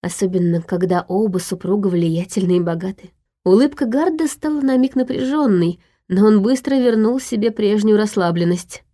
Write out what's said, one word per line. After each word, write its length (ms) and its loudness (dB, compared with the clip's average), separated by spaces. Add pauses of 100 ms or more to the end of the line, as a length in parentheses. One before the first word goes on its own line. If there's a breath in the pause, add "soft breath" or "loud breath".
Особенно, 580 -2
когда 480 -2
оба 300 -2
супруга 500 -4
влиятельны 680 0
и 20 0
богаты». 520 -6 (340)
Улыбка 400 2
Гарда 420 0
стала 320 -4
на 160 0
миг 180 0
напряженной, 880 0 (280)
но 180 4
он 160 4
быстро 320 0
вернул 440 2
себе 320 -2
прежнюю 460 2
расслабленность. 960 -2